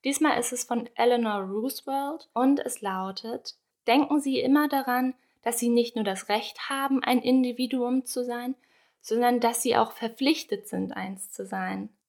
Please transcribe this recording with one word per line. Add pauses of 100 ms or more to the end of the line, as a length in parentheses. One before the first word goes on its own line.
Diesmal
ist
es
von
Eleanor
Roosevelt
und
es
lautet, (300)
„Denken
Sie
immer
daran, (300)
dass
Sie
nicht
nur
das
Recht
haben,
ein
Individuum
zu
sein, (480)
sondern
dass
Sie
auch
verpflichtet
sind,
eins
zu
sein.“ (180)